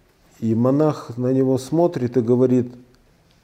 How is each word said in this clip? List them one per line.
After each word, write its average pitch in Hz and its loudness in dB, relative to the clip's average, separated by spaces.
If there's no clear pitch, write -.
И 110 -2
монах 135 0
на 127 -2
него 131 2
смотрит 139 -2
и 127 4
говорит: 123 2